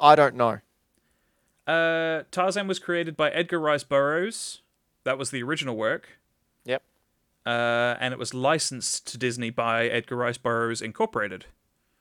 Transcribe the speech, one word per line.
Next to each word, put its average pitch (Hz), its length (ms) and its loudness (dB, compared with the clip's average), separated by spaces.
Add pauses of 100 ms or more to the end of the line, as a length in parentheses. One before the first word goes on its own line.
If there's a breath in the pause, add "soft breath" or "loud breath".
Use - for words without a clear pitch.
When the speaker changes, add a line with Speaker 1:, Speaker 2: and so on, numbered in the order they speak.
Speaker 1:
I 147 140 10
don't 147 200 6
know. 117 260 0 (1040)
Speaker 2:
Uh, 165 640 0
Tarzan 190 360 -2
was 190 120 -2
created 170 380 -4
by 151 140 2
Edgar 170 300 -2
Rice 151 240 0
Burroughs. 151 800 -2 (420)
That 131 140 -2
was 135 120 -6
the 131 120 -6
original 131 340 -4
work. 110 420 -4 (460)
Speaker 1:
Yep. 127 180 -4 (640)
Speaker 2:
Uh, 120 540 0
and 127 120 -2
it 123 60 -10
was 120 160 -8
licensed 135 720 -2
to 123 100 -14
Disney 120 320 -4
by 117 360 0
Edgar 117 300 -4
Rice 120 220 -2
Burroughs 117 440 -2
Incorporated. 107 640 -4 (540)